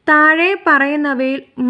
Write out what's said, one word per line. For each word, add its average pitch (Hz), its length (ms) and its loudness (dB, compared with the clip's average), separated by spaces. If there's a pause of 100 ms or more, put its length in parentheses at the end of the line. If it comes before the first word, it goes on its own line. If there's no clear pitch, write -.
(100)
താഴെ 311 400 2 (160)
പറയുന്നവയിൽ 277 720 -2 (300)